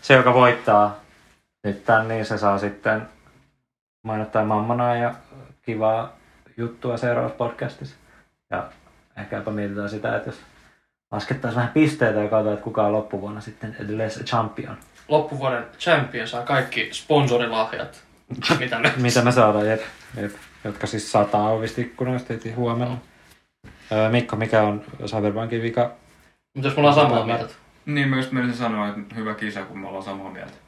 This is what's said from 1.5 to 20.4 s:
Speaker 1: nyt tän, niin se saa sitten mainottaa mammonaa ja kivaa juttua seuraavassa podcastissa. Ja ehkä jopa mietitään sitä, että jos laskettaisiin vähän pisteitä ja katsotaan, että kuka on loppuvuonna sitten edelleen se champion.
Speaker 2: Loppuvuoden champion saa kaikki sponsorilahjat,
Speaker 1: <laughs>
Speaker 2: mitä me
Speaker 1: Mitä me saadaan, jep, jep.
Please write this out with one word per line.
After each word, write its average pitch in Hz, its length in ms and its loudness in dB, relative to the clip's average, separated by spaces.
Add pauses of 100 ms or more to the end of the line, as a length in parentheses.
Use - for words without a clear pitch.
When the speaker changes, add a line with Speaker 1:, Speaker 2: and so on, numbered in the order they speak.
Speaker 1:
nyt 101 200 -4
tän, 113 240 4
niin 110 160 -2
se 107 140 -4
saa 101 200 2
sitten 110 500 -4 (960)
mainottaa 107 420 -2
mammonaa 117 520 0
ja 120 180 -2 (480)
kivaa 113 540 -2 (420)
juttua 117 380 -6
seuraavassa 120 400 -2
podcastissa. 131 600 -8 (540)
Ja - 180 -6 (480)
ehkä 101 200 -10
jopa 101 140 -6
mietitään 104 380 -6
sitä, 113 280 -4
että - 120 -6
jos - 120 -12 (720)
laskettaisiin 117 440 -4
vähän 123 180 -2
pisteitä 120 460 4
ja 104 80 0
katsotaan, 107 260 2
että - 100 -8
kuka 107 220 0
on 104 60 2
loppuvuonna 104 480 -4
sitten 107 400 -12
edelleen 107 300 -4
se - 140 -12
champion. 113 520 -4 (320)
Speaker 2:
Loppuvuoden 131 560 0 (140)
champion 127 500 0
saa 120 140 -6
kaikki 123 500 -2
sponsorilahjat, 120 1080 0 (260)
Speaker 1:
<laughs> 127 300 0
Speaker 2:
mitä 127 200 -2
me 127 180 2
Speaker 1:
Mitä 123 260 4
me 123 100 4
saadaan, 107 360 6
jep, 110 120 2 (360)
jep. 104 160 -6 (320)